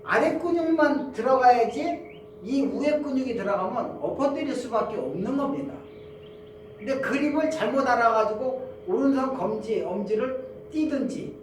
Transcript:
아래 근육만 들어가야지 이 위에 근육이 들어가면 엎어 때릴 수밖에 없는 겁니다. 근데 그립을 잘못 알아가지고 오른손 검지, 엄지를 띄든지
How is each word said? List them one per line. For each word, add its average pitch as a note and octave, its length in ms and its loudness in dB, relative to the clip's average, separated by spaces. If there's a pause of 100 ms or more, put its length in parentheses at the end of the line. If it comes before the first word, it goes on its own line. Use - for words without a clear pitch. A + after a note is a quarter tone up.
아래 D4 340 2
근육만 E4 760 2
들어가야지 B3 920 4 (360)
이 C4+ 200 0
위에 D4 360 2
근육이 C4 360 -2
들어가면 G3 640 -2
엎어 C#4 320 0
때릴 C#4 220 -2
수밖에 A3 420 -2
없는 F#3 400 -2
겁니다. C#4 360 -2 (1040)
근데 C4 220 -4
그립을 D4 500 2
잘못 B3+ 380 0
알아가지고 A#3 800 2 (200)
오른손 C4 480 2
검지, G#3+ 460 -2
엄지를 G#3 680 -2 (240)
띄든지 - 720 -2